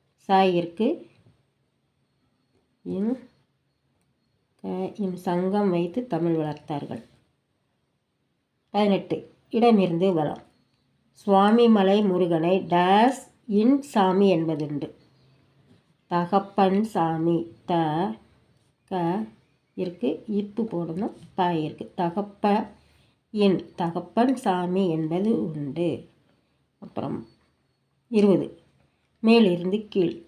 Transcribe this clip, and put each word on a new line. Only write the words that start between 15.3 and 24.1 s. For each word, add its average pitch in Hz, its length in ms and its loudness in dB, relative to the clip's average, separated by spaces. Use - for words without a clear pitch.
தகப்பன் 196 800 0
சாமி. 165 680 -2
த, 175 80 -2
க 185 400 -4
இருக்கு, 233 520 -6
இப்பு 208 360 -6
போடணும். 175 500 -6
ப 175 200 0
இருக்கு. - 420 -8
தகப்ப, 202 760 -2
இன், 202 340 2
தகப்பன் 180 600 -2